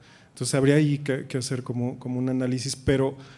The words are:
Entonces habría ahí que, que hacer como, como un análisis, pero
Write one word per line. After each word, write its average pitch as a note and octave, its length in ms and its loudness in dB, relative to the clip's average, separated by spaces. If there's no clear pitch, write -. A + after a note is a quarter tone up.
Entonces - 260 -6
habría C#3 200 6
ahí D3 240 4
que, C#3 280 -4
que C3+ 120 -4
hacer B2 240 -4
como, B2 360 -4
como B2+ 200 -6
un B2+ 100 -2
análisis, B2+ 460 -2
pero C3+ 420 2